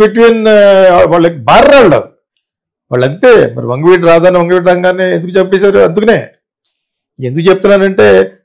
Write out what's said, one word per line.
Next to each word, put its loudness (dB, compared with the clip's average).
between, 0
ఆ, 4
వాళ్ళకి 0
బార్రాళ్ళు 2
వాళ్ళంతే. 0
మరి -12
వంగవీటి 0
రాధాని 2
వంగవీటి -2
రంగాన్ని -2
ఎందుకు -6
చంపేశారు? 0
అందుకనే. 0
ఎందుకు -6
చెప్తున్నానంటే, 0